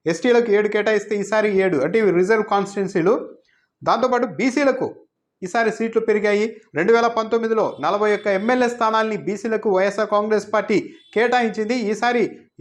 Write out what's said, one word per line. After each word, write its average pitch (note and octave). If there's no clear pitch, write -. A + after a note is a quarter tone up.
ఎస్టీలకు A#3
ఏడు G#3
కేటాయిస్తే G#3
ఈసారి G#3+
ఏడు. F3+
అంటే F3+
ఇవి F#3+
రిజర్వ్ G#3+
కాన్స్టిట్యుయెన్సీలు. G3
దాంతోపాటు A#3+
బీసీలకు C4
ఈసారి A3+
సీట్లు A3+
పెరిగాయి. G#3
రెండు F3+
వేల A#3
పంతొమ్మిదిలో A3
నలభై G3+
ఒక్క G#3
ఎమ్మెల్యే A#3+
స్థానాల్ని A3
బీసీలకు G#3+
వైఎస్ఆర్ G3+
కాంగ్రెస్ G#3
పార్టీ G#3
కేటాయించింది. A3+
ఈసారి A#3+